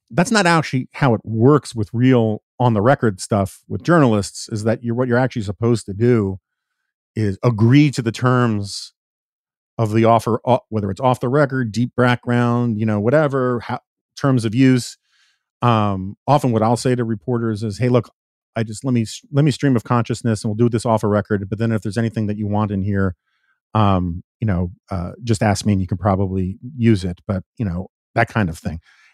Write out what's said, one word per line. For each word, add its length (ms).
that's 220
not 120
actually 480
how 220
it 100
works 480
with 200
real 500
on 160
the 80
record 380
stuff 480
with 160
journalists, 640
is 160
that 180
you're, 140
what 100
you're 120
actually 240
supposed 440
to 80
do 460
is 300
agree 480
to 100
the 80
terms 840
of 140
the 120
offer, 400
uh, 140
whether 220
it's 100
off 200
the 80
record, 420
deep 260
background, 840
you 60
know, 120
whatever, 640
how, 180
terms 280
of 100
use. 440
Um, 540
often 240
what 120
I'll 140
say 200
to 80
reporters 580
is, 160
"Hey, 100
look, 220
I 60
just, 220
let 100
me 80
s-, 280
let 140
me 60
stream 260
of 80
consciousness 580
and 80
we'll 60
do 140
this 160
off 180
a 40
record. 400
But 100
then 140
if 100
there's 160
anything 280
that 120
you 80
want 240
in 120
here, 320
um, 480
you 60
know, 240
uh, 220
just 180
ask 240
me 60
and 100
you 60
can 100
probably 600
use 280
it." 220
But, 160
you 60
know, 260
that 140
kind 200
of 100
thing. 220